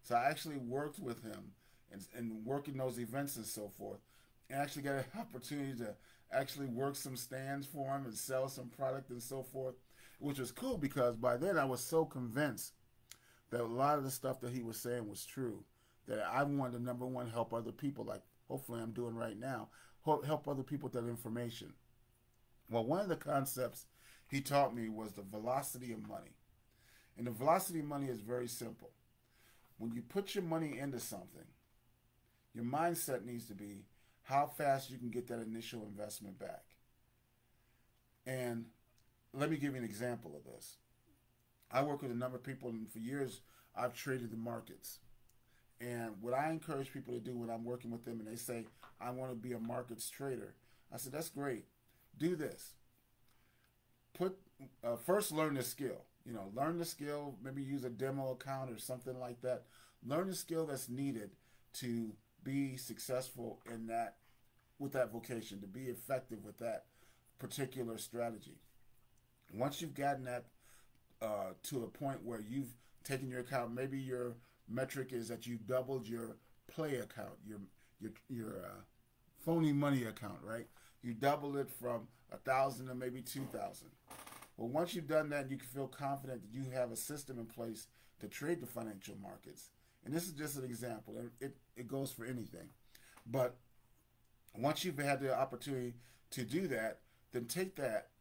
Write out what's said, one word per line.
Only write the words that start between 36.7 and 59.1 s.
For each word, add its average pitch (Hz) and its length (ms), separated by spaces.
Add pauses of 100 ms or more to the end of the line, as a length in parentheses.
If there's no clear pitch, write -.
And 123 420 (680)
let 147 160
me 160 60
give 139 160
you 131 60
an 120 60
example 107 520
of 71 80
this. - 320 (960)
I 131 120
work 147 200
with 127 100
a - 20
number 127 220
of 123 80
people, 135 260
and 110 200
for 113 80
years, 127 420 (340)
I've 120 200
traded 123 360
the 113 60
markets. 117 640 (800)
And 117 400
what 120 140
I 147 160
encourage 156 420
people 123 220
to 117 60
do 123 160
when 117 140
I'm 113 140
working 120 260
with 117 140
them 117 160
and 107 80
they 117 80
say, 117 300 (340)
"I 123 100
want 127 220
to 120 40
be 123 180
a 113 40
markets 120 500
trader," 120 460 (380)
I - 60
said, 127 140
"That's 160 180
great. 135 340 (540)
Do 170 180
this. - 380 (1400)
Put, 190 260 (460)
uh, 117 120
first 185 360
learn 151 220
the 131 80
skill. - 420 (200)
You 117 100
know, 98 200
learn 156 240
the 170 60
skill, 147 580
maybe 135 200
use 135 200
a 127 80
demo 131 400
account 131 400
or 110 80
something 127 400